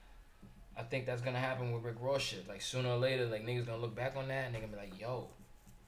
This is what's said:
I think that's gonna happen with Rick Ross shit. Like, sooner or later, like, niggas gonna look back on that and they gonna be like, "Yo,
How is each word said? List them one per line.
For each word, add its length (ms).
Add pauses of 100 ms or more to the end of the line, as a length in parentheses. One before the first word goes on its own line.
(760)
I 60
think 220
that's 180
gonna 160
happen 340
with 100
Rick 160
Ross 220
shit. 260
Like, 140
sooner 280
or 80
later, 280
like, 200
niggas 200
gonna 160
look 140
back 200
on 140
that 160
and 100
they 40
gonna 120
be 60
like, 200
"Yo, 300 (600)